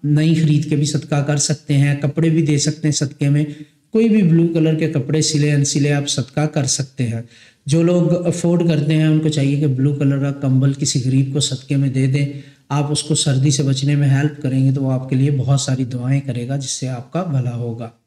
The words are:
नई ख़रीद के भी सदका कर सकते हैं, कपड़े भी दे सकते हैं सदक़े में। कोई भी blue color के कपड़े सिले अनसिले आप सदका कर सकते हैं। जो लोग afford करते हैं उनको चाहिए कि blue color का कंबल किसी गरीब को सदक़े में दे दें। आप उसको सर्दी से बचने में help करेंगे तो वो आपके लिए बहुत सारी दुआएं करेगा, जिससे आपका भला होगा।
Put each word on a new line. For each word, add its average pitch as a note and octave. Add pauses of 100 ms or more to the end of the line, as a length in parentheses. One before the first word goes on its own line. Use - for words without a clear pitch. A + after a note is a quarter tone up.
नई D3+
ख़रीद D3+
के D#3
भी D3
सदका C#3+
कर D3
सकते C#3+
हैं, C#3+
कपड़े D#3
भी E3
दे C#3+
सकते D#3
हैं D3
सदक़े C#3+
में। D3 (380)
कोई A3+
भी G#3+
blue E3
color D#3+
के D#3
कपड़े C#3+
सिले D3
अनसिले C#3+
आप C#3+
सदका C#3+
कर D3+
सकते -
हैं। A2+ (380)
जो D#3+
लोग F3
afford E3+
करते D3
हैं D#3
उनको D#3
चाहिए C#3+
कि D3+
blue C3+
color C#3
का C#3
कंबल C3+
किसी C3
गरीब C3
को D3+
सदक़े C#3
में C#3
दे C3
दें। C#3+ (460)
आप C#3+
उसको D3
सर्दी C#3
से C3+
बचने C3+
में C#3+
help C#3+
करेंगे C3+
तो C#3
वो C3
आपके C3
लिए C#3
बहुत C3+
सारी C3
दुआएं B2
करेगा, B2+
जिससे C3+
आपका B2+
भला C3
होगा। A#2 (160)